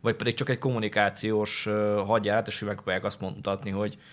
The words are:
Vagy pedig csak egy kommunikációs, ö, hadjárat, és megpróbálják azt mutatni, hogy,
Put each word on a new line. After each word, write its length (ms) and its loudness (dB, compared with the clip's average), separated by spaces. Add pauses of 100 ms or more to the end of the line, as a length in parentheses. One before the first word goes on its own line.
Vagy 160 2
pedig 180 0
csak 140 -2
egy 100 0
kommunikációs, 1080 0
ö, 400 2
hadjárat, 400 2
és 120 -6
megpróbálják 460 -4
azt 160 -4
mutatni, 500 -4
hogy, 280 -2 (140)